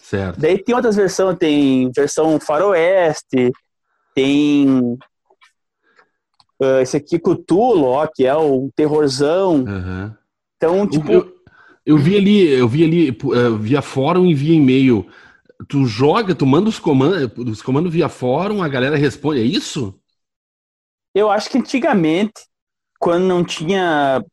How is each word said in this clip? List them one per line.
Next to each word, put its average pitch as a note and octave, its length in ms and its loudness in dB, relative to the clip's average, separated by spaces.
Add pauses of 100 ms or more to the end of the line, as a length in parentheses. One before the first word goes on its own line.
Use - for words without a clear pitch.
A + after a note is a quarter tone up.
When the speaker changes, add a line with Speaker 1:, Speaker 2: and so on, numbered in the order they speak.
Speaker 1:
Certo. F#2+ 360 -6
Speaker 2:
Daí D#3+ 240 0
tem A#3+ 120 -2
outras A#3+ 220 0
versões, F#3 420 0
tem C3+ 520 0
versão D3+ 480 0
faroeste, E3 1120 0 (640)
tem, C3+ 840 2 (1600)
ah, C3 200 2
esse B2+ 140 -2
aqui E3 220 -4
Cthulhu, F3 680 0
ó, C#3 200 0
que C#3+ 200 -4
é B2+ 100 2
o C#3 400 0
terrorzão. D3+ 880 0
Speaker 1:
Aham. F#2+ 500 -10 (400)
Speaker 2:
Então, F3+ 260 0
Speaker 1:
O, G3+ 40 0
Speaker 2:
tipo D#3+ 240 -4
Speaker 1:
eu, - 240 2 (500)
eu D3+ 140 4
vi E3+ 180 2
ali, G3 320 4
eu B2+ 200 2
vi D3+ 160 2
ali, D#3+ 280 2
pu-, A#2+ 220 -4
eh, B2 240 2
via B2+ 240 -2
fórum F3 440 0
e E3+ 80 4
via D3 200 0
e-mail. C3 520 4 (600)
Tu C#3 180 0
joga, D3+ 480 0
tu C#3 120 -2
manda E3+ 220 2
os G#3+ 100 -4
coman-, C#3 580 0
os A2+ 260 -8
comandos D#3 300 -2
via D#3+ 160 0
fórum, F3+ 540 -4
a D#3 60 -2
galera C3+ 280 -2
responde, C#3+ 440 -2
é A2 40 0
isso? C3 500 -6 (1200)
Speaker 2:
Eu G#3 160 2
acho G#3 200 -2
que C#4 80 -2
antigamente, G#3+ 840 -2 (600)
quando F3 240 0
não F3+ 200 0
tinha, D#3 880 -2